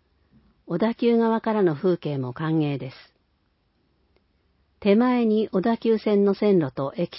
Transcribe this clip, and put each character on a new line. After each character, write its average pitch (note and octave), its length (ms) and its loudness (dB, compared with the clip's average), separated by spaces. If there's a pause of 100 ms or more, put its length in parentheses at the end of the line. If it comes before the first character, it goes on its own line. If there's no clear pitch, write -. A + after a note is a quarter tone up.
(680)
小 E3+ 120 -6
田 A3+ 160 -2
急 A#3 240 2
側 A3+ 220 0
か A3 140 -4
ら G#3+ 100 0
の E3 100 2
風 F3 220 0
景 D3 220 -6
も B2+ 140 -6
歓 D#3+ 260 -2
迎 C#3+ 200 -2
で C3+ 140 -12
す。 - 40 -20 (1800)
手 G3+ 160 2
前 B3 320 2
に G#3+ 220 0
小 F#3 140 -2
田 A3+ 140 0
急 A3+ 220 0
線 G#3 260 2
の G3 100 2
線 G3+ 260 2
路 C3+ 120 -4
と C#3 240 -6
駅 - 220 -6